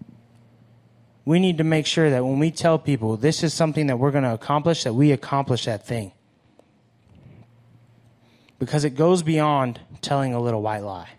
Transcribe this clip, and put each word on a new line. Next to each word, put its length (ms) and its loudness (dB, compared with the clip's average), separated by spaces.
We 120 4
need 180 2
to 80 0
make 200 2
sure 240 2
that 140 2
when 160 0
we 120 2
tell 280 2
people 380 -2
this 260 0
is 100 -2
something 340 0
that 120 0
we're 120 2
gonna 220 0
accomplish, 520 -2
that 80 -2
we 180 4
accomplish 540 -2
that 200 -6
thing. 280 -8
Because 260 0
it 60 -2
goes 320 2
beyond 580 0
telling 320 -2
a 60 -2
little 220 -2
white 240 -4
lie. 340 -12